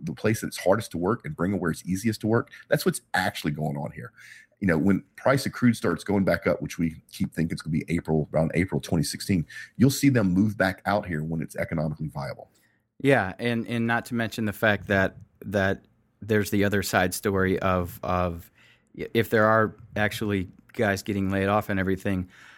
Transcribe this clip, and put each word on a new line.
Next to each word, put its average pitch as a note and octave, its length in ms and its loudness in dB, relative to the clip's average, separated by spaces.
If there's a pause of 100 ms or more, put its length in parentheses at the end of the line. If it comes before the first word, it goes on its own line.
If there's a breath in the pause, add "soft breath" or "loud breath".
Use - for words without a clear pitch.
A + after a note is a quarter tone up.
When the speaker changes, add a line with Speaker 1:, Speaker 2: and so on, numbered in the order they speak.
Speaker 1:
the E2 100 -8
place C#3 280 0
that's - 160 -6
hardest G#3 340 2
to F2 60 -6
work F2+ 280 0
and - 100 -8
bring F#2 160 -2
them F#2+ 80 -2
where E2+ 120 0
it's - 140 -8
easiest F#2+ 360 -2
to A2 60 -4
work? A2+ 240 0 (180 loud breath)
That's - 160 0
what's - 160 0 (120)
actually F#2 380 -2
going D2 260 -4
on D2 140 -8
here. - 200 -14 (480 loud breath)
You G2+ 80 0
know, E2 100 4
when F#2 260 2 (120)
price C3 300 0
of - 60 -4
crude A#2+ 260 2
starts F2 260 -2
going G2 200 0
back F2 240 0
up, E2+ 160 0
which - 160 -8
we D#2+ 220 -2 (100)
keep - 200 -4
thinking E2 220 -2
it's D#2+ 80 -8
gonna D#2 120 -6
be D#2 160 -2
April, D#2+ 440 -2
around D#2+ 220 0
April D#2 260 0
twenty D#2+ 220 0
sixteen, - 420 -2 (300 loud breath)
you'll C3+ 160 4
see C#3+ 180 2
them G#2 240 4
move G2+ 240 2
back F#2 300 0
out G2+ 180 0
here D#2 180 -4
when E2 180 -4
it's - 140 -10
economically D#2 520 -4
viable. C#2 420 -10 (500)
Speaker 2:
Yeah, A#2 380 2
and, A#2 300 -2
and A#2 180 -2
not A#2 200 0
to A#2+ 100 -6
mention A#2 300 -2
the G#2 80 -2
fact G#2 340 2
that, F#2+ 300 2 (280)
that G2 380 0 (380)
there's G#2 280 2
the G2+ 140 2
other G2+ 180 2
side F#2 320 2
story F#2+ 460 2
of, F#2 420 0
of F2+ 500 -2 (440 soft breath)
y-, - 180 -10
if A2+ 160 2
there G#2+ 160 6
are A2 300 4 (200)
actually G#2 520 -2 (260)
guys G2+ 300 0
getting G2 260 -2
laid G2 200 0
off G#2 200 0
and G2 100 -2
everything, F#2 480 -2 (300 loud breath)